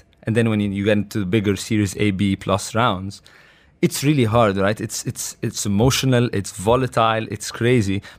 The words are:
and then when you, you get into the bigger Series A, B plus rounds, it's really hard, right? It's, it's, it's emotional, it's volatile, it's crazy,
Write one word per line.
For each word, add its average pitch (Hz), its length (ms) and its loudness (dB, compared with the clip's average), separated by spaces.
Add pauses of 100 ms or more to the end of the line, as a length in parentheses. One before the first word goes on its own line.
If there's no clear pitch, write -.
(260)
and 110 100 -2
then 113 140 2
when 107 120 0
you, 104 80 -2
you 98 160 -4
get 107 120 4
into 104 220 -4
the 98 60 -2
bigger 101 300 2
Series 104 420 0
A, 104 140 2
B 98 240 0
plus - 380 -2
rounds, 101 480 -2 (600)
it's - 240 -2
really 143 180 4
hard, 107 320 4
right? 98 240 0
It's, - 260 -8
it's, - 360 -8
it's - 240 -6
emotional, 123 680 2
it's - 220 -6
volatile, 113 760 0
it's - 220 -8
crazy, 110 500 2 (160)